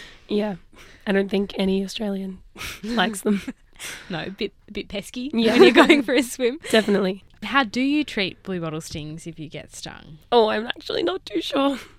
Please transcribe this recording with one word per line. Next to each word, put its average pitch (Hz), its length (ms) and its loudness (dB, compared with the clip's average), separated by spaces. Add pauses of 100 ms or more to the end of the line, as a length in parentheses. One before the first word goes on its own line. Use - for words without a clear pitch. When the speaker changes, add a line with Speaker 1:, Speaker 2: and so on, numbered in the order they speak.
(280)
Speaker 1:
Yeah, 208 280 0 (500)
I 202 60 0
don't 196 180 2
think 196 260 0
any 190 280 2
Australian 190 560 -6 (220)
<laughs> - 200 -12
likes 220 400 -2
them. 202 240 2
Speaker 2:
<laughs> 247 60 -8 (560)
No, 160 140 -6
a 175 80 -8
bit, 202 220 -6 (160)
a - 40 -16
bit 208 160 -10
pesky 247 460 -8
Speaker 1:
Yeah. 226 200 4
Speaker 2:
when 247 100 10
you're 254 80 8
going 294 300 8
for 269 120 -2
a 240 80 4
swim. 247 420 -2
Speaker 1:
<laughs> - 60 -12
Definitely. 196 540 2 (180)
Speaker 2:
How 240 220 0
do 220 180 -4
you 285 220 2
treat - 400 -4
blue 185 160 -6
bottle 160 200 -6
stings 156 460 -12
if 160 120 -14
you 156 120 -12
get - 240 -14
stung? - 440 -16 (120)
Speaker 1:
Oh, 233 180 6
I'm 214 180 -2
actually - 360 -6
not 349 240 -4
too 330 160 2
sure. 277 360 0 (200)